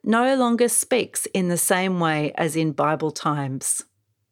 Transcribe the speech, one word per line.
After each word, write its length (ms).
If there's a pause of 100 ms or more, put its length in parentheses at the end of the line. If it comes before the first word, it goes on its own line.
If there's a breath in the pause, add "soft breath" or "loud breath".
no 320
longer 320
speaks 680
in 140
the 100
same 400
way 380
as 180
in 160
Bible 400
times. 720 (500)